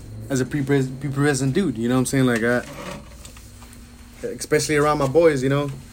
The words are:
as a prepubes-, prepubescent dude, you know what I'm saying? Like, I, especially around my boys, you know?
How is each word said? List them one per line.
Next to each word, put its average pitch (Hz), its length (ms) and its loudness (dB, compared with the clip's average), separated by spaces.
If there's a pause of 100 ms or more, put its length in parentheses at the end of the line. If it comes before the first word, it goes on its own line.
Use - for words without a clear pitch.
(300)
as 131 100 0
a 127 40 0
prepubes-, 135 420 0
prepubescent 139 680 0
dude, 151 240 0
you 117 120 -2
know 123 60 2
what 131 60 4
I'm 123 60 2
saying? 135 200 2
Like, 117 160 2
I, 120 220 2 (1600)
especially 147 500 0
around 147 220 4
my 143 100 2
boys, 151 340 6
you 135 60 0
know? 143 220 0 (220)